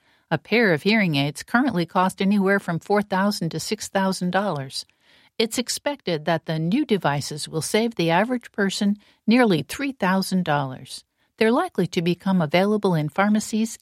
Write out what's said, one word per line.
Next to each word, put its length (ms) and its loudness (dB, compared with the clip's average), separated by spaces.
A 80 0
pair 340 2
of 120 0
hearing 320 2
aids 260 -2
currently 420 0
cost 380 0
anywhere 360 2
from 200 -6
four 240 0
thousand 480 -2
to 100 -6
six 280 -6
thousand 420 0
dollars. 560 -4
It's 220 -2
expected 680 -4
that 220 0
the 120 -2
new 280 0
devices 600 -2
will 140 -6
save 360 -2
the 140 0
average 420 0
person 440 0
nearly 340 4
three 320 -6
thousand 540 0
dollars. 580 -4
They're 140 2
likely 380 0
to 120 -4
become 400 0
available 540 2
in 140 -2
pharmacies 720 -2